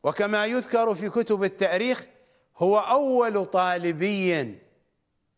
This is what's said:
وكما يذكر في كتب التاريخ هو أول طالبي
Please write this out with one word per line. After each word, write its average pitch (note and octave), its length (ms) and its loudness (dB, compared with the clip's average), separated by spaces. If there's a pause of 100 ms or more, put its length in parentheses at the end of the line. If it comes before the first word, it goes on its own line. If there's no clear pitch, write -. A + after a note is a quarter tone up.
وكما G#3 440 0
يذكر A3+ 480 0
في F#3+ 160 -6
كتب G#3+ 340 0
التاريخ G3 600 -2 (500)
هو G3 220 2
أول A#3+ 680 2
طالبي F3 1120 0 (800)